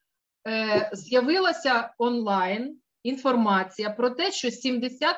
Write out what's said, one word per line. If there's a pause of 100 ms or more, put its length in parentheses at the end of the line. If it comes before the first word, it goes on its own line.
(460)
е,
з'явилася
онлайн (240)
інформація
про
те,
що
сімдесят